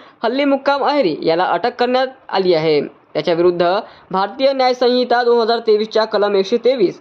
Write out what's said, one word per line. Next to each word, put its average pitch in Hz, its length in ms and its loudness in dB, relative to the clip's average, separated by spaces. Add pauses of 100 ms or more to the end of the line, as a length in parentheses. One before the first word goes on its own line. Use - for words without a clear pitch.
(240)
हल्ली 262 200 -2
मुक्काम 277 400 0
अहेरी 240 380 0
याला 165 220 0
अटक 240 360 -4
करण्यात 254 260 0 (220)
आली 185 260 0
आहे. 156 260 2 (340)
त्याच्याविरुद्ध 175 640 0 (320)
भारतीय 220 420 -2
न्याय 254 220 0
संहिता 247 480 0
दोन 240 180 2
हजार 233 180 0
तेवीसच्या 214 460 0
कलम 208 320 0
एकशे 196 200 0
तेवीस, 233 440 0